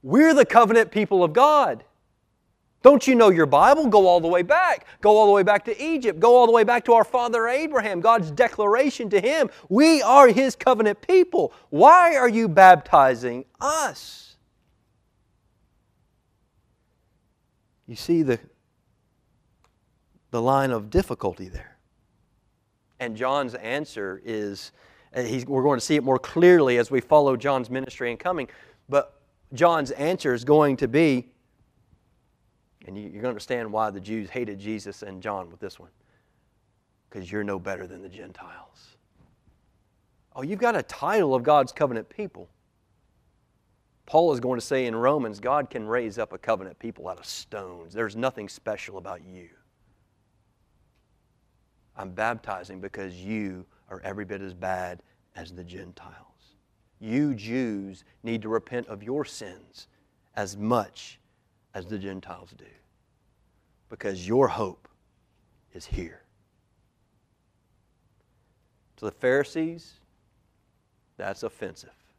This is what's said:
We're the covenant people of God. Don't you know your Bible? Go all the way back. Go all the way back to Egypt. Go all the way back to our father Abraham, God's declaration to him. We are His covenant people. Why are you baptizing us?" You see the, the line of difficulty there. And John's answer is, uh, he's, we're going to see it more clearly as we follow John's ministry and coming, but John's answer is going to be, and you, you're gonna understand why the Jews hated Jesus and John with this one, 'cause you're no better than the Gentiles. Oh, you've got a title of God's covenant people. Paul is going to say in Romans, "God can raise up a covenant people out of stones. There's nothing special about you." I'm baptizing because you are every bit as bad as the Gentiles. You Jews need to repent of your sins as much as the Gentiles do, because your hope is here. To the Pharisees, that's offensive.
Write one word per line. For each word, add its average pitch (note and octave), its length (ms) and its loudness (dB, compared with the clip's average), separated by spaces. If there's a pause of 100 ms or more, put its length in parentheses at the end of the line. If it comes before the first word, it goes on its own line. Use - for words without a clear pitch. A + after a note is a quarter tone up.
We're C4+ 320 4
the C#4 100 6
covenant A3+ 460 4
people G3 320 0
of D#3 100 0
God. B3 500 2 (960)
Don't C4 260 6
you C4 80 4
know A3+ 140 8
your E3 160 4
Bible? A3+ 420 4
Go G3+ 200 4
all F3 120 4
the E3 80 -4
way F3+ 140 0
back. D4+ 440 -2 (140)
Go G#3 160 4
all G#3+ 100 6
the G3+ 60 6
way G3+ 120 4
back G3+ 220 2
to A3+ 160 -8
Egypt. B3+ 380 -4
Go A#3 160 6
all B3 100 6
the A3+ 60 2
way A3+ 140 4
back A#3+ 180 0
to A#3 100 4
our A3+ 120 6
father A#3+ 420 -4
Abraham, B3 540 -4
God's G#3+ 280 2
declaration A3+ 840 0
to G3 100 2
him. C4+ 280 -2 (200)
We D4 320 4
are B3+ 260 8
His B3 300 2
covenant G#3+ 420 0
people. F4+ 540 0 (160)
Why D#4 480 8
are B3+ 100 2
you A3+ 220 0
baptizing C3+ 960 6 (160)
us?" C#4+ 760 -6 (3500)
You A#2+ 80 -16
see E3 260 -2
the, B2+ 160 0 (1900)
the A#2 100 -4
line C3+ 300 0
of G#2+ 180 -6
difficulty G#2 580 -6
there. - 300 -18 (1200)
And A#2 160 -10
John's B2+ 400 -6
answer A2 680 -10
is, G#2 480 -10 (420)
uh, B2+ 60 -6
he's, B2 240 -8
we're C3+ 180 -4
going C#3 160 0
to - 60 -10
see D#3 100 -2
it C#3+ 80 -2
more C3 160 0
clearly E3 600 4
as A#2 120 -2
we C3+ 80 0
follow C#3 380 2
John's B2+ 320 -6
ministry B2+ 400 -10
and A#2 100 -10
coming, E3+ 300 -8 (400)
but - 320 -4 (320)
John's D3+ 380 0
answer D3 420 -4
is A#2+ 100 -6
going D3 340 4
to B2+ 120 -4
be, C#3 400 0 (1600)
and F#2+ 120 -18
you, G#2 60 -16
you're G2+ 180 -18
gonna B2+ 80 -6
understand A#2 420 -10
why G#2+ 180 -4
the G2 100 -14
Jews G2+ 300 -12
hated G#2+ 300 -12
Jesus G2+ 440 -14
and F#2+ 180 -18
John F#2+ 280 -12
with E2+ 100 -20
this F#2+ 200 -18
one, F#2+ 100 -20 (1200)
'cause F#2 220 -18
you're G#2 120 -6
no G2+ 160 -8
better F#2 280 -12
than F2 140 -20
the F#2+ 80 -20
Gentiles. - 880 -20 (1400)
Oh, C3 60 -14
you've F#3 180 -10
got A#3 160 0
a D3 80 -4
title D#3+ 520 -2
of A#2+ 80 -2
God's C#3+ 280 2
covenant B2 380 -6
people. F3+ 400 -16 (1600)
Paul D#3+ 280 0
is B2 80 -8
going B2 180 -6
to A2+ 60 -14
say C3 200 -4
in A2+ 100 -8
Romans, A#2+ 440 -4
"God C3 300 -6
can A2 180 -14
raise A2+ 300 -6
up G#2+ 160 -10
a F#2+ 40 -18
covenant F#2+ 400 -8
people A2+ 300 -16
out F2+ 120 -14
of - 60 -20
stones. F2 680 -18
There's A2 240 -8
nothing A#2 320 -8
special G2 480 -14
about F2+ 260 -18
you." F2+ 260 -20 (2500)
I'm F#2+ 160 -16
baptizing G2 720 -10
because F#2+ 340 -16
you F#2+ 500 -12 (220)
are F#2+ 140 -20
every G2+ 240 -14
bit G2 160 -14
as F#2+ 120 -18
bad F2+ 480 -12 (340)
as E2 180 -20
the F2+ 100 -20
Gentiles. - 920 -20 (440)
You C3 340 -6
Jews G#2+ 720 -12 (200)
need A2+ 180 -10
to G#2+ 80 -14
repent A#2 380 -10
of G#2+ 160 -20
your C3+ 200 -10
sins - 640 -20 (480)
as G2 220 -12
much G#2+ 600 -8 (560)
as F#2 100 -16
the G#2 120 -14
Gentiles F#2+ 600 -18
do, - 80 -20 (1200)
because F#2+ 380 -12
your B2 200 0
hope G#2 400 -10 (840)
is F2+ 120 -20
here. - 360 -14 (2750)
To - 80 -16
the G2 60 -8
Pharisees, D#3+ 880 -6 (1200)
that's G2 260 -12
offensive. - 520 -16 (240)